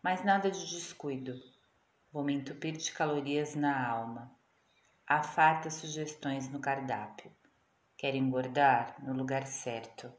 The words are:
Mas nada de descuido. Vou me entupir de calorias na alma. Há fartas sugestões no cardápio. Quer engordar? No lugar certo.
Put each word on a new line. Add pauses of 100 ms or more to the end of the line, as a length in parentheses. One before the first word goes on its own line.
Mas
nada
de
descuido. (720)
Vou
me
entupir
de
calorias
na
alma. (680)
Há
fartas
sugestões
no
cardápio. (680)
Quer
engordar?
No
lugar
certo.